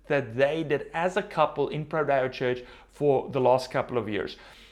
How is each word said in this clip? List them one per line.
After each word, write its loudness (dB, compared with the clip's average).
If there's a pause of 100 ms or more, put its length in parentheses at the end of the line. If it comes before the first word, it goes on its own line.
that -2
they 2
did -2
as 0
a 0
couple 0
in -6
Prodeo 0
Church -2 (300)
for 2
the -2
last 4
couple -2
of -4
years. -4 (340)